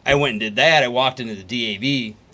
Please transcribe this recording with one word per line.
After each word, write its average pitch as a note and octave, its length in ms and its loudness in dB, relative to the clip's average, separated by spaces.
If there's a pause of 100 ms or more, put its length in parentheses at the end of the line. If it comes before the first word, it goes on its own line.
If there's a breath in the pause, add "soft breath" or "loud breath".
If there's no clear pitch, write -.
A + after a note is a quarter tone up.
I C#3 120 4
went C#3+ 160 2
and G#2 80 -4
did G#2+ 160 -4
that. D3+ 260 4
I B2 60 0
walked B2+ 320 0
into A2+ 140 -8
the F#2+ 100 -14
D A#2 300 -4
A - 40 -10
V, A#2+ 380 -2 (180)